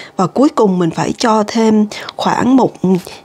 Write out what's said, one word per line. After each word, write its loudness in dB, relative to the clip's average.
Và 0
cuối 2
cùng 0
mình 0
phải -4
cho 0
thêm 2
khoảng 0
một 2